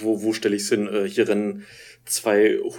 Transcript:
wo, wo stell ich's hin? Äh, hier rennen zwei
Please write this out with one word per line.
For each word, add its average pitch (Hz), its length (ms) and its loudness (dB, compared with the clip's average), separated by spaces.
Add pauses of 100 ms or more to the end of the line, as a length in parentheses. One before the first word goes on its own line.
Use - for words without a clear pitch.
wo, 107 220 -2
wo 110 100 2
stell 107 200 0
ich's 101 160 -2
hin? 104 180 0
Äh, 101 200 -2
hier 101 200 0
rennen 101 380 -2 (400)
zwei - 520 2 (220)